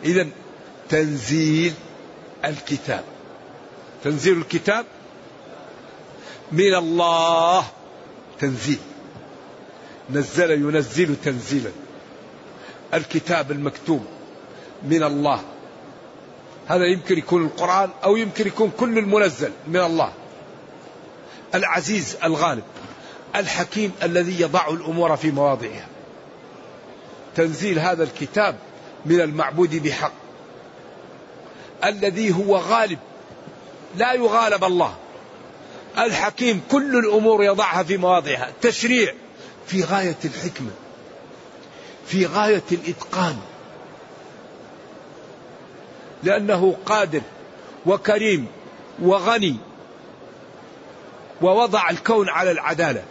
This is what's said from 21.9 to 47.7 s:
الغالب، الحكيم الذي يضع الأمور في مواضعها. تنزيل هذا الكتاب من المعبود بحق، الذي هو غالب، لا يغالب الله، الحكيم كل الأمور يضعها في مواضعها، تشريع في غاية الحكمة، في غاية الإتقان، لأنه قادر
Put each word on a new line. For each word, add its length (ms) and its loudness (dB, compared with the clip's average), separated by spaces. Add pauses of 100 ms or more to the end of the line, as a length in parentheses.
الغالب، 400 0 (720)
الحكيم 560 -2 (120)
الذي 380 0
يضع 260 2
الأمور 500 0
في 140 0
مواضعها. 560 0 (1500)
تنزيل 440 0
هذا 240 0
الكتاب 520 0 (500)
من 160 6
المعبود 540 0
بحق، 380 -2 (1700)
الذي 520 0
هو 220 4
غالب، 420 0 (960)
لا 180 2
يغالب 500 4
الله، 320 2 (1000)
الحكيم 640 0 (100)
كل 240 2
الأمور 480 6
يضعها 400 4
في 140 0
مواضعها، 540 2 (100)
تشريع 520 2 (540)
في 160 0
غاية 420 0
الحكمة، 460 -8 (1400)
في 180 2
غاية 460 2
الإتقان، 640 -4 (2750)
لأنه 640 4
قادر 360 2 (640)